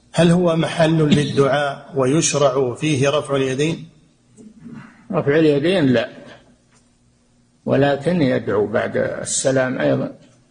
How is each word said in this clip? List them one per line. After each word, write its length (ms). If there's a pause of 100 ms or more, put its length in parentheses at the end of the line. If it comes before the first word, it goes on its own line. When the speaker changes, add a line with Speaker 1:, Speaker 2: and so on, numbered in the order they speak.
(120)
Speaker 1:
هل 200
هو 240
محل 420
للدعاء 1000
ويشرع 800
فيه 340
رفع 260
اليدين؟" 540 (1200)
Speaker 2:
رفع 280
اليدين 460
لا، 240 (1600)
ولكن 560
يدعو 460
بعد 300
السلام 840
أيضًا. 340 (360)